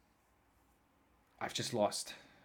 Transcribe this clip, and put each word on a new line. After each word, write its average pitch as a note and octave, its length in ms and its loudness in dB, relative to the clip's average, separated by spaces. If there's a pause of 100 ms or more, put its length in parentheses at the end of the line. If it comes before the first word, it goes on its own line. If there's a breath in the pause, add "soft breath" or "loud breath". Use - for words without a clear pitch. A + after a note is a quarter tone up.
(1400)
I've - 140 -2
just - 220 -2
lost, - 400 2 (300 loud breath)